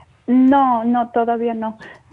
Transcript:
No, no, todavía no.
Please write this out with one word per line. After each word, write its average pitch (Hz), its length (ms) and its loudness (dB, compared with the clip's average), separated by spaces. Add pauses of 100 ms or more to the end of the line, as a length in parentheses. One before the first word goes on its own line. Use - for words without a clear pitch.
(260)
No, 262 580 2
no, 240 260 -2
todavía 233 420 -2
no. 220 240 -8 (360)